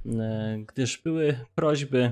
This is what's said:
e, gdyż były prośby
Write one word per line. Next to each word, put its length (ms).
e, 640
gdyż 300
były 420
prośby 560